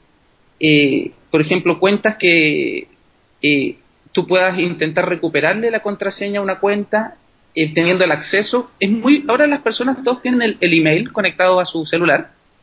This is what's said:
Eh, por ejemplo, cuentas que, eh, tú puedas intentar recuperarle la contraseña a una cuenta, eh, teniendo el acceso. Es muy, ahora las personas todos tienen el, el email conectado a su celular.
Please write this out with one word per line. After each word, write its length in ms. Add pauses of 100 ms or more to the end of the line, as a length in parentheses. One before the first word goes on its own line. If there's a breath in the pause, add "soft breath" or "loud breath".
(580)
Eh, 540 (180)
por 120
ejemplo, 360
cuentas 380
que, 720 (540)
eh, 340 (340)
tú 160
puedas 320
intentar 500
recuperarle 640
la 100
contraseña 600
a 20
una 180
cuenta, 560 (380)
eh, 180
teniendo 320
el 80
acceso. 580 (100)
Es 100
muy, 380
ahora 180
las 160
personas 400
todos 200
tienen 200
el, 180
el 120
email 400
conectado 480
a 40
su 220
celular. 460 (300)